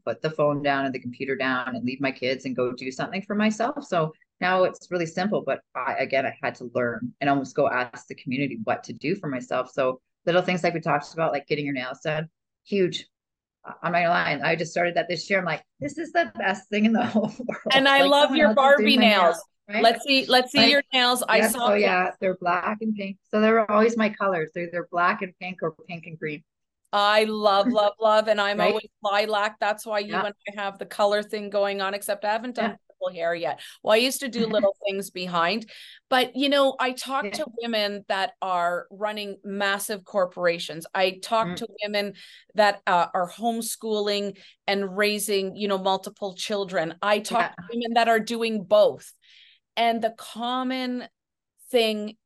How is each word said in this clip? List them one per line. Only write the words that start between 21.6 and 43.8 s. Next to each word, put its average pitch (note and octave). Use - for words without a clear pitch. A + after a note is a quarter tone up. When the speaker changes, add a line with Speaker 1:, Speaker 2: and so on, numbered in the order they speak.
Speaker 1:
so G#3
Speaker 2:
them. G#3
Speaker 1:
yeah, F#3
they're F#3
black F3+
and A3
pink. G3
So G#3+
they're A3
always A3
my G#3+
colors. F#3+
They're F3
either E3+
black F3+
and F#3
pink F3+
or D#3+
pink E3+
and E3
green. D#3
Speaker 2:
I G#3
love, G#3
Speaker 1:
<laughs> B3
Speaker 2:
love, G#3
love. G#3+
And G#3
I'm G3+
Speaker 1:
Right? G#3
Speaker 2:
always G#3+
lilac. G#3
That's G#3+
why G#3+
you G#3
Speaker 1:
Yeah. G3
Speaker 2:
and G3+
I G#3
have G3
the F#3+
color G#3
thing G#3
going G3
on, F#3+
except G3+
I G#3
haven't A3+
done A3
Speaker 1:
Yeah. F#3+
Speaker 2:
purple F#3
hair E3+
yet. E3+
Well, G#3
I A3
used B3+
to C#4
do A3+
Speaker 1:
<laughs> -
Speaker 2:
little G#3
things G3
behind, F3+
but, B3+
you C#4
know, C#4
I B3+
talk C4
Speaker 1:
Yeah. G3
Speaker 2:
to G#3
women G#3
that F#3+
are F3
running G3+
massive G3+
corporations. F3
I F#3+
talk A3+
Speaker 1:
Mm. F3
Speaker 2:
to A#3
women G3+
that, G3+
uh, F3
are F3+
homeschooling G#3+